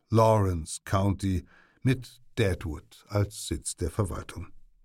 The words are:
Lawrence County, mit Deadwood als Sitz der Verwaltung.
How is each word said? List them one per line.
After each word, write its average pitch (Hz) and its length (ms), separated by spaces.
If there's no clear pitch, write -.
Lawrence 104 760
County, 98 600
mit 127 400
Deadwood 87 720
als - 380
Sitz - 300
der 80 140
Verwaltung. - 560